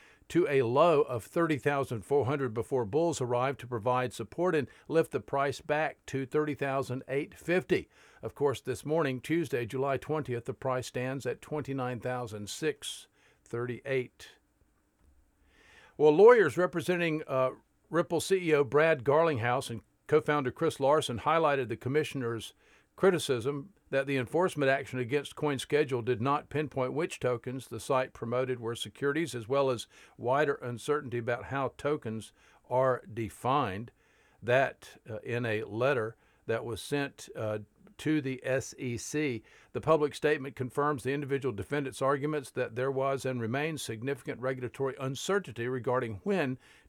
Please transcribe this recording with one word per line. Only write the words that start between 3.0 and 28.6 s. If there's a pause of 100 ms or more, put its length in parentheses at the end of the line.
arrived
to
provide
support
and (220)
lift
the
price
back
to
thirty
thousand
eight
fifty. (320)
Of
course,
this
morning,
Tuesday,
July
twentieth,
the
price
stands
at
twenty-nine
thousand
six (360)
thirty-eight. (1700)
Well,
lawyers
representing,
uh, (400)
Ripple
C
E
O
Brad
Garlinghouse
and (260)
co-founder
Chris
Larsen
highlighted
the
commissioner's (420)
criticism (220)
that
the
enforcement
action
against
CoinSchedule
did
not
pinpoint
which
tokens
the
site
promoted
were